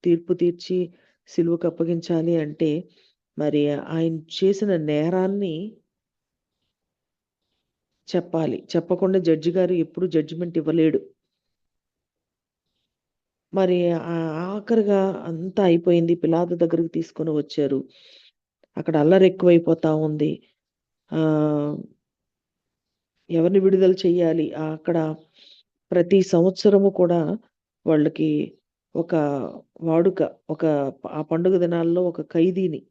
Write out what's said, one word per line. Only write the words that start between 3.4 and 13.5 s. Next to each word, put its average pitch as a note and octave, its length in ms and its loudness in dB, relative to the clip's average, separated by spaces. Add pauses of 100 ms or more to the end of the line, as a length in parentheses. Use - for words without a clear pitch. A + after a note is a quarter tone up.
ఆయన E3 260 -2 (160)
చేసిన G3 420 0 (100)
నేరాన్ని F3+ 720 -2 (2500)
చెప్పాలి. E3 500 -4 (100)
చెప్పకుండా F#3 500 0
జడ్జి E3 320 2
గారు F3+ 240 0
ఎప్పుడు E3 320 -4
జడ్జిమెంట్ E3 520 -4
ఇవ్వలేడు. D#3 420 2 (2500)